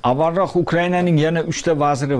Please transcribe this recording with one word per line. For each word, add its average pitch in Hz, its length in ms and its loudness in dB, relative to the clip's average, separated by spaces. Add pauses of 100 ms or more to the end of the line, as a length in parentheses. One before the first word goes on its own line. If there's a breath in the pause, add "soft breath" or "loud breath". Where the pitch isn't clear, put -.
(100)
Avvalroq 165 540 0
Ukrainaning 175 600 0
yana 165 160 0 (100)
uchta - 200 -2 (120)
vaziri 143 360 0